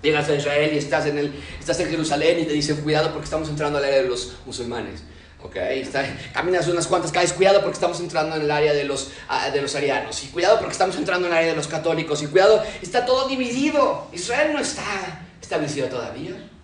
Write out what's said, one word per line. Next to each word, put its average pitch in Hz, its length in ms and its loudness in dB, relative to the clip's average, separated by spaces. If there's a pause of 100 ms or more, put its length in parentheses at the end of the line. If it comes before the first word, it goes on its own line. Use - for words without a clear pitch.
Llegas 147 260 2
a 151 60 4
Israel 147 400 2
y 147 40 2
estás 151 280 0
en 147 120 0
el, 143 140 -2 (280)
estás - 180 -2
en 160 120 0
Jerusalén 160 500 2
y 156 40 2
te 147 100 -2
dicen, 147 240 0
"Cuidado 151 340 2
porque 151 140 -8
estamos 156 220 -2
entrando 147 300 -2
al 139 60 0
área 135 180 4
de 123 60 2
los - 360 -4
musulmanes". 117 600 -8 (360)
Ok, - 140 -16
está, 135 500 -2 (300)
caminas 170 320 0
unas 175 220 0
cuantas 165 240 0
calles, 175 200 2
"Cuidado 196 280 6
porque 185 140 -2
estamos 175 260 -2
entrando 160 340 -2
en 156 80 -2
el 147 80 0
área 151 220 4
de 143 100 2
los, 139 300 -4 (160)
ah, - 220 -2
de 139 120 0
los 135 140 -4
arianos", 135 480 -2
y - 20 -14
"Cuidado 175 320 4
porque 190 140 -4
estamos 185 240 0
entrando 180 320 0
en 170 40 0
el 165 60 4
área 165 120 2
de 156 60 -2
los 151 120 -4
católicos", 156 520 -2
y 151 60 -6
"Cuidado", 190 380 6 (180)
está 240 240 0
todo 254 220 2
dividido. 269 840 0
Israel 269 400 0
no 285 60 -2
está - 240 -4 (580)
establecido 143 460 -4
todavía. 127 460 -8 (300)